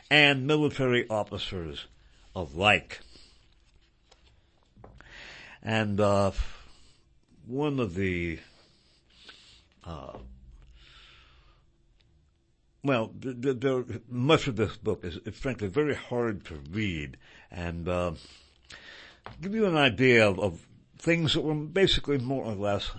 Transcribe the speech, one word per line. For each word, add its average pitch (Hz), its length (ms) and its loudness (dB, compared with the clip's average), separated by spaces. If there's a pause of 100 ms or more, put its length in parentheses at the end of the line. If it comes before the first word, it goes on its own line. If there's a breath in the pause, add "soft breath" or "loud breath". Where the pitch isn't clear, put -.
(100)
and 143 360 6
military 135 640 2
officers 98 800 -6 (480 soft breath)
alike. 90 680 2 (2500 loud breath)
And, 107 360 0
uh, 101 340 4 (1120 loud breath)
one 139 340 -2
of 95 140 -2
the, 87 460 -2 (1400 loud breath)
uh, 71 340 -14 (2750 soft breath)
well, 123 340 0
the, 127 140 -8
the, 123 220 -2
the, 127 560 -2
much 131 380 2
of 110 80 -4
this 104 200 0
book 101 260 -4
is, 85 220 -10
is 104 100 -10
frankly 110 340 -6
very 139 260 0
hard 117 500 -4
to 82 120 -14 (140)
read, 85 460 -4 (340 loud breath)
and, 85 380 -8
uh, 90 240 -2 (1300 loud breath)
give 196 140 -6
you 220 100 2
an 175 120 2
idea 123 520 6
of, 92 100 2
of 95 280 -4 (320)
things 165 360 0
that 156 80 0
were 151 120 0
basically 156 640 2
more 131 260 -2
or 110 120 -4
less 101 440 -2